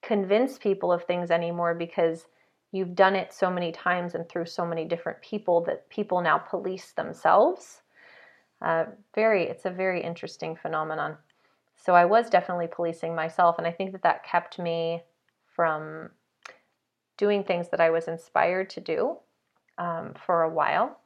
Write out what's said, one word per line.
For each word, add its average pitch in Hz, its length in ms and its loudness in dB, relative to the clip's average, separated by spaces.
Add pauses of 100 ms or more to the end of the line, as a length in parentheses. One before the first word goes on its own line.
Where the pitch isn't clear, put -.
convince 214 560 0
people 190 320 0
of 175 140 0
things 180 260 -2
anymore 170 420 0
because 170 540 -2 (440)
you've 185 240 -4
done 190 200 6
it 185 180 -4
so 185 160 0
many 175 220 -4
times 175 420 -2
and 170 140 -6
through 170 180 -6
so 175 180 -6
many 165 220 -4
different 165 360 -6
people 180 420 0
that - 260 -6
people 196 320 -2
now 156 160 4
police - 540 -6
themselves. - 920 2 (800)
Uh, 165 240 0 (280)
very, 214 300 2
it's - 220 -6
a 190 40 -2
very 180 320 -2
interesting 165 540 -8
phenomenon. 156 640 -4 (580)
So - 180 2
I 175 120 10
was 226 240 4
definitely 175 380 2
policing 165 460 -4
myself, 165 440 2
and 165 100 -2
I 170 40 -2
think 190 200 -6
that 190 120 -14
that - 200 2
kept - 340 -4
me 165 460 -4 (520)
from 156 540 -4 (1080)
doing 202 260 2
things 175 260 -2
that 175 120 0
I 165 80 6
was 165 180 0
inspired 170 640 -2
to - 100 -14
do, 214 360 -2 (600)
um, 170 360 -8 (120)
for 170 180 2
a 160 60 2
while. 165 560 0